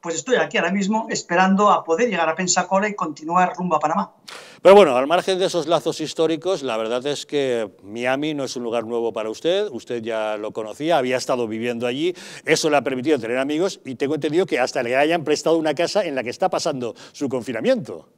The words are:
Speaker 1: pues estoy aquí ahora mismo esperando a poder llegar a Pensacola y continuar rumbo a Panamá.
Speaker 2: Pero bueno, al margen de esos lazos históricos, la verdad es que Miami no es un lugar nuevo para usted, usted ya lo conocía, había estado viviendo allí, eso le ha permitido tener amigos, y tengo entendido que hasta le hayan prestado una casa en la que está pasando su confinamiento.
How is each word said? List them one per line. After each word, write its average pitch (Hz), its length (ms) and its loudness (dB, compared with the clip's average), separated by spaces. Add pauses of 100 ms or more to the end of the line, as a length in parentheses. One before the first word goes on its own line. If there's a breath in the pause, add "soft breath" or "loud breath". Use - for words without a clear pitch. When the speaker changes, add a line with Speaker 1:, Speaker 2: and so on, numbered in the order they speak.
Speaker 1:
pues 165 160 -6
estoy 247 180 2
aquí 160 220 0
ahora 175 140 0
mismo 208 380 0
esperando 190 640 2
a 175 120 2
poder 185 260 0
llegar 170 200 0
a 160 60 -2
Pensacola 190 520 0
y 202 60 -4
continuar 170 640 -2
rumbo 175 220 -2
a - 20 2
Panamá. 156 340 -2 (480 loud breath)
Speaker 2:
Pero 190 140 12
bueno, 165 200 10
al 131 120 2
margen 180 320 2
de 190 60 2
esos 160 200 0
lazos 160 340 0
históricos, 160 640 -2
la 120 160 -4
verdad 113 300 -2
es 143 180 -6
que 123 560 -2
Miami 127 540 -4
no 139 80 -4
es 120 120 -8
un 123 60 -8
lugar 117 220 -4
nuevo 117 300 -4
para 110 180 -6
usted, 190 400 -2
usted 117 320 -8
ya 110 340 -4
lo 104 140 -8
conocía, 127 480 -2
había 127 180 0
estado 123 300 -2
viviendo 117 400 -4
allí, 151 260 -2 (320 loud breath)
eso 156 240 2
le 147 80 4
ha 131 60 2
permitido 135 340 0
tener 117 220 -2
amigos, 151 440 -2
y 131 120 -10
tengo 139 180 -2
entendido 156 320 0
que 147 140 -2
hasta 127 240 0
le 120 120 -2
hayan 156 280 2
prestado 156 340 2
una 156 160 0
casa 170 320 0
en 151 80 -4
la 127 100 -4
que 117 60 -6
está 185 200 -2
pasando 139 440 -4 (180 loud breath)
su 147 160 -6
confinamiento. 123 800 -2 (100)